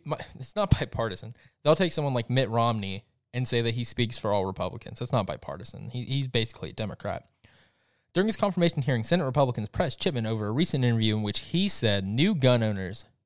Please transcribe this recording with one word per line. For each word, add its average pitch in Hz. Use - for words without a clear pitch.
my, 147
it's -
not 202
bipartisan. -
They'll 151
take 175
someone 143
like 120
Mitt 123
Romney 110
and 123
say 120
that 117
he 120
speaks 117
for 104
all 98
Republicans. -
That's 123
not 107
bipartisan. 95
He, 123
he's 135
basically -
a -
Democrat. 98
During 190
his 220
confirmation 175
hearing, 120
Senate 165
Republicans 127
pressed -
Chipman 123
over 110
a 107
recent 135
interview 110
in 110
which 104
he 190
said 101
new 139
gun 123
owners 95